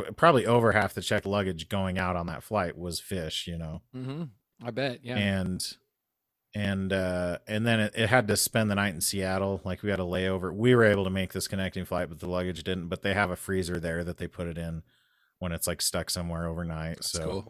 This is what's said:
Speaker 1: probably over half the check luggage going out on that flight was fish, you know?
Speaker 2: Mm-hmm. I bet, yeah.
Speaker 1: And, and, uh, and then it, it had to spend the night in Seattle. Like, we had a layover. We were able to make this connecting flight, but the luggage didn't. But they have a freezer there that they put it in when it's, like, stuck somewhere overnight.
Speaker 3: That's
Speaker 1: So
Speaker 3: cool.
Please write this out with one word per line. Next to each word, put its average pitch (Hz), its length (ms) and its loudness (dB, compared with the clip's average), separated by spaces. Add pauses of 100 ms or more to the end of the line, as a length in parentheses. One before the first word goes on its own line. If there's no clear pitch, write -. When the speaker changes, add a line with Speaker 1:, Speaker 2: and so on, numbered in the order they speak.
(160)
Speaker 1:
probably 127 280 8
over 117 280 6
half 101 200 4
the - 100 -4
check 104 220 0
luggage 95 460 0
going 95 280 -2
out 90 180 0
on 85 100 -2
that 82 160 -8
flight 95 340 -2
was 85 240 -6
fish, 85 460 -6
you 85 100 -8
know? 80 240 -8 (160)
Speaker 2:
Mm-hmm. 135 280 -8 (380)
I 117 100 -6
bet, 127 300 -4
yeah. 123 160 -4
Speaker 1:
And, 95 480 0 (880)
and, 98 380 0
uh, 90 540 0
and 107 200 -2
then 113 140 4
it, 107 160 0
it 110 120 2
had 120 200 4
to 104 80 4
spend 107 340 2
the 101 40 2
night 101 200 2
in 78 60 -8
Seattle. 95 640 0
Like, 92 180 -4
we 104 80 0
had 95 100 0
a 92 40 0
layover. 92 500 0
We 120 200 6
were 117 100 8
able 101 200 6
to 95 60 0
make 95 220 -2
this - 160 -4
connecting 95 380 -4
flight, 87 220 -4
but 80 120 -14
the 82 80 -6
luggage 90 360 -2
didn't. 92 240 -4
But 90 140 -6
they 98 120 0
have 101 160 2
a 90 60 -4
freezer 90 440 -2
there 85 240 -2
that 85 140 -8
they 87 80 -6
put 85 220 -8
it 82 100 -8
in 82 240 -6 (560)
when 90 140 -4
it's, 82 160 -4
like, 85 120 -4
stuck - 300 -2
somewhere 85 360 -4
overnight. 82 500 -4
Speaker 3:
That's - 160 -8
Speaker 1:
So 85 80 -2
Speaker 3:
cool. 80 300 -4